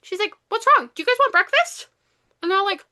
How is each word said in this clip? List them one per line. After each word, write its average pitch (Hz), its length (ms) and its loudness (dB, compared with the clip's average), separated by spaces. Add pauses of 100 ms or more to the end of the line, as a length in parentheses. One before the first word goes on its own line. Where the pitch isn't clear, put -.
She's 370 160 -10
like, 415 140 -4 (160)
What's 440 160 -4 (120)
wrong? 240 160 0
Do - 80 -16
you 320 40 -8
guys 494 140 0
want 539 120 2
breakfast? 453 560 0 (540)
And 339 100 -2
they're 381 60 2
all 392 80 2
like 392 260 -4